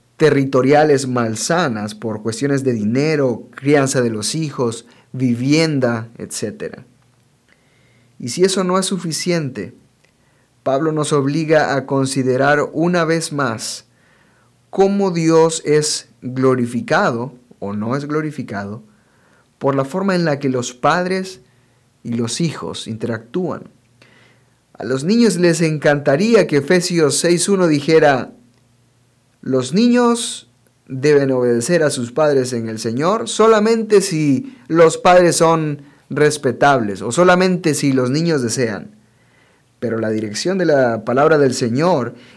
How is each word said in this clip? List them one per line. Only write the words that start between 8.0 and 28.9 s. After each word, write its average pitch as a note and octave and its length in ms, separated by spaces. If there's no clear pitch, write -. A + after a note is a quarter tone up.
Y B2+ 80
si F3 160
eso F#3+ 180
no F3+ 160
es F#3 80
suficiente, E3 880
Pablo C#3+ 300
nos D3+ 200
obliga D3+ 640
a C3+ 120
considerar C3+ 880
una E3+ 320
vez D#3+ 280
más B2+ 540
cómo G3 420
Dios E3 540
es D3+ 440
glorificado B2+ 1120
o G2+ 160
no A2 200
es C#3+ 120
glorificado B2+ 760
por C3+ 160
la C3+ 100
forma F#3+ 300
en F3 100
la C#3+ 140
que C#3 100
los B2 240
padres F3+ 680
y A#2+ 120
los A#2 260
hijos G#2 480
interactúan. A2+ 760
A - 120
los C3+ 200
niños G#3+ 320
les E3+ 240
encantaría D#3 840
que D3 120
Efesios E3+ 600
seis E3+ 320
uno F#3 160
dijera: D3 640